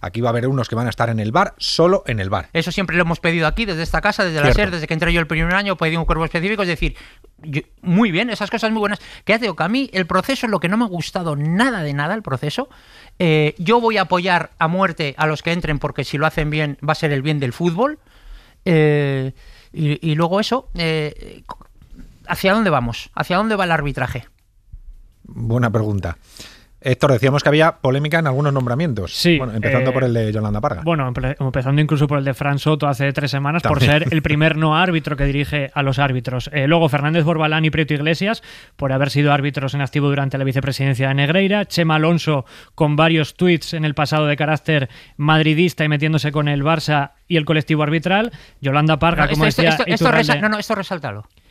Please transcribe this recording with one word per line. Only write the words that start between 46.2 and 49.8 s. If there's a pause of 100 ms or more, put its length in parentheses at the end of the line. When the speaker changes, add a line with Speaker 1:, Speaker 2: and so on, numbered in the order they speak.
Speaker 3:
con
el
Barça (160)
y
el
colectivo
arbitral. (300)
Yolanda
Parga,
Speaker 2:
No,
Speaker 3:
como
Speaker 2:
esto,
Speaker 3:
decía
Speaker 2:
esto,